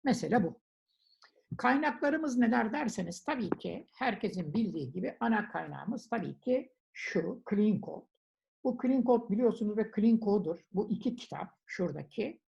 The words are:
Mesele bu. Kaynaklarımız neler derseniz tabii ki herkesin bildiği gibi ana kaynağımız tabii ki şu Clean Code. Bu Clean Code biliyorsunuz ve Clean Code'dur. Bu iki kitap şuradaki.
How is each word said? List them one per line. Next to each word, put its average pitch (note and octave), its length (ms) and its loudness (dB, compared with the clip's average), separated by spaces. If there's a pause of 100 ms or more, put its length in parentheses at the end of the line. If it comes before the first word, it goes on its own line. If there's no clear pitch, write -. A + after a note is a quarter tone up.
Mesele G#3 400 4
bu. - 160 -4 (960)
Kaynaklarımız C#4+ 800 2
neler A3+ 340 4
derseniz G#3 520 -4
tabii B3 260 -2
ki - 360 -6 (120)
herkesin F#3 560 -2
bildiği D#3+ 380 -2
gibi F3+ 280 -6
ana A3 280 0
kaynağımız D#3+ 600 -8
tabii - 320 -6
ki B3+ 320 -2 (200)
şu - 580 -4
Clean G#3 300 4
Code. - 260 -12 (580)
Bu B3 180 -2
Clean B3+ 220 4
Code A#3+ 260 4
biliyorsunuz G#3 460 2
ve G#3+ 200 0
Clean A3 240 6
Code'dur. G3 400 0 (120)
Bu G3+ 180 -2
iki A#3+ 260 -2
kitap - 320 -10 (180)
şuradaki. E3+ 840 -6